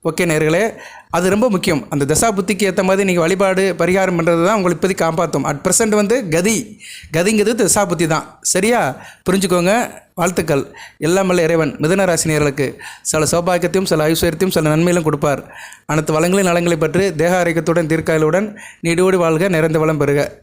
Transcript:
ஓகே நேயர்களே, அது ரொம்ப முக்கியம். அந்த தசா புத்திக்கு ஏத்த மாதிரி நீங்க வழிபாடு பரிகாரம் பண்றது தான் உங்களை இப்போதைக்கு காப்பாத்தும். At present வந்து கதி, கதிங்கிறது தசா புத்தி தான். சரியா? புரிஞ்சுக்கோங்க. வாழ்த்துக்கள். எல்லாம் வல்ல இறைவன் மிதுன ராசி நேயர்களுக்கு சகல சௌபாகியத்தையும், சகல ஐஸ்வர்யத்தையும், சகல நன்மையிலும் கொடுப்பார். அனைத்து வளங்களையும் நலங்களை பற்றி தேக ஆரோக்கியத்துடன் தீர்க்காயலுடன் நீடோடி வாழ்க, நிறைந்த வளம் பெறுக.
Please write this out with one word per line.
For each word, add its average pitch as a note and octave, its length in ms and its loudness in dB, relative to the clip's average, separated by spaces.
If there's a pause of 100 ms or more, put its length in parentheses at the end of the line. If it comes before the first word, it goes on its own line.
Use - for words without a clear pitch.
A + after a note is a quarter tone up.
ஓகே D#3+ 200 -4
நேயர்களே, D#3 320 2 (560)
அது F3+ 160 0
ரொம்ப G#3+ 200 2
முக்கியம். E3 280 0 (120)
அந்த C#3+ 160 0
தசா D#3 180 2 (100)
புத்திக்கு G3 320 -2
ஏத்த F#3 180 -2
மாதிரி F#3+ 220 2
நீங்க F3 140 2
வழிபாடு F#3+ 400 0 (180)
பரிகாரம் F3+ 380 0
பண்றது E3 280 2
தான் A3 120 2
உங்களை F3+ 160 0
இப்போதைக்கு F#3 280 -2
காப்பாத்தும். D#3+ 460 -2
At D3 160 -4
present G#3+ 340 0
வந்து G#3 160 2 (180)
கதி, F3 220 0 (600)
கதிங்கிறது G#3 440 2
தசா G#3 220 2 (100)
புத்தி E3+ 220 -2
தான். D#3 120 -4 (280)
சரியா? G#3+ 280 0 (460)
புரிஞ்சுக்கோங்க. F3+ 460 0 (460)
வாழ்த்துக்கள். E3 440 0 (440)
எல்லாம் F#3+ 240 2
வல்ல F3 160 2
இறைவன் D#3+ 240 2 (120)
மிதுன F#3 260 2
ராசி E3 220 0
நேயர்களுக்கு D3 360 0 (440)
சகல D#3 220 0
சௌபாகியத்தையும், F3 580 0
சகல D#3 180 2
ஐஸ்வர்யத்தையும், E3+ 480 0
சகல D#3 180 2
நன்மையிலும் F3 320 2
கொடுப்பார். D3 360 0 (500)
அனைத்து D#3 240 0
வளங்களையும் F3+ 340 2
நலங்களை E3+ 320 0
பற்றி F3 220 0 (160)
தேக E3+ 100 2 (100)
ஆரோக்கியத்துடன் E3 520 0
தீர்க்காயலுடன் D#3+ 560 0 (380)
நீடோடி F3+ 360 2
வாழ்க, E3 340 2
நிறைந்த D#3 280 2
வளம் D#3 180 0
பெறுக. C#3+ 240 2 (160)